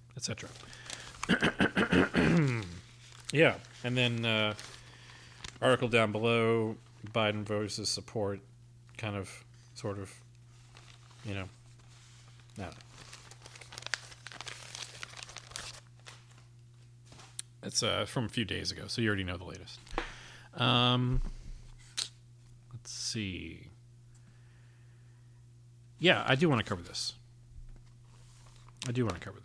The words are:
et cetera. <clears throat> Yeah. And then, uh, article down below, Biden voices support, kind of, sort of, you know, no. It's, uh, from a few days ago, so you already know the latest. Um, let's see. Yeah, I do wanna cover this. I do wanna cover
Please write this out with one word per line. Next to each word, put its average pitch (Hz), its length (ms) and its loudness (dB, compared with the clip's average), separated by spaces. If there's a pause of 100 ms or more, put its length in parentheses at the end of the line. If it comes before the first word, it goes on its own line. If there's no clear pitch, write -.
(160)
et 123 80 -10
cetera. - 260 -8 (760)
<clears throat> - 1400 4 (720)
Yeah. 139 220 6 (280)
And 123 140 0
then, 120 280 2
uh, 107 280 4 (1080)
article 127 260 6
down 113 240 6
below, 113 640 4 (360)
Biden 107 320 2
voices 104 460 -2
support, 101 520 -4 (560)
kind 104 180 -4
of, 98 280 -8 (300)
sort 101 240 -6
of, 98 160 -10 (1120)
you 107 80 -4
know, 95 160 -4 (1080)
no. 92 120 -8 (4000)
It's, - 180 0
uh, 101 240 2
from 123 200 -2
a 101 40 -4
few 117 160 0
days 90 260 -2
ago, - 160 -10
so - 140 -2
you 113 60 6
already 101 160 4
know 90 140 -2
the 87 80 -10
latest. - 340 -14 (760)
Um, 123 680 4 (1500)
let's - 180 -14
see. 85 760 -6 (2250)
Yeah, 151 280 8
I 127 80 8
do 165 140 4
wanna 117 140 4
cover 90 180 -2
this. - 320 -6 (1700)
I 123 40 -2
do 120 140 2
wanna 90 140 -2
cover - 260 -12